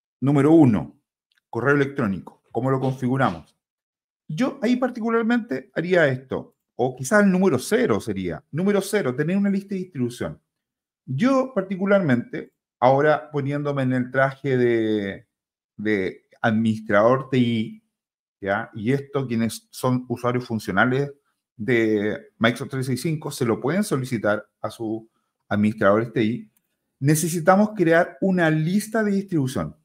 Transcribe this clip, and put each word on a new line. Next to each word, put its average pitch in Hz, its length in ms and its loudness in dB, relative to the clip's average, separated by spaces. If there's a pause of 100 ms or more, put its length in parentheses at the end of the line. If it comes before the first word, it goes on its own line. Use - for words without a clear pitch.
(220)
Número 143 320 4
uno, 120 440 4 (520)
correo 127 260 0
electrónico. 135 760 -4
¿Cómo 127 200 -2
lo 135 80 0
configuramos? 131 800 -4 (680)
Yo 202 360 -4
ahí 247 160 2
particularmente 226 1000 -2
haría 170 320 2
esto, 127 480 -6 (200)
o 127 200 -2
quizás 208 280 2
el 202 80 6
número 180 280 2
cero 208 400 0
sería. 92 420 -6 (100)
Número 196 280 0
cero, 190 360 -2
tener 151 200 -2
una 202 140 0
lista 196 260 -4
de 185 60 -6
distribución. 120 580 -6 (640)
Yo 262 480 0
particularmente, 190 1000 0 (260)
ahora 139 500 4
poniéndome 143 540 -4
en 127 80 0
el 127 200 -2
traje 135 440 0
de, 110 720 0 (480)
de 101 500 -2 (160)
administrador 110 880 2
T 131 80 0
I, 113 460 -2 (560)
¿ya? 101 340 -4
Y 113 200 -2
esto, 135 340 -4
quienes 113 440 -4
son 127 360 -2
usuarios 123 380 -4
funcionales 123 640 -2 (460)
de 110 800 0
Microsoft 117 320 0
trescientos 131 320 -4
sesenta 175 80 -4
y - 20 -2
cinco, 151 200 -6
se - 140 -4
lo 110 140 0
pueden 156 240 -2
solicitar 117 640 -2 (140)
a 110 80 -6
su 110 400 -10 (400)
administrador 107 640 2
T 123 100 0
I. 113 280 -4 (500)
Necesitamos 170 760 2
crear 165 460 2
una 185 280 2
lista 185 540 0
de 208 80 0
distribución, 139 720 -2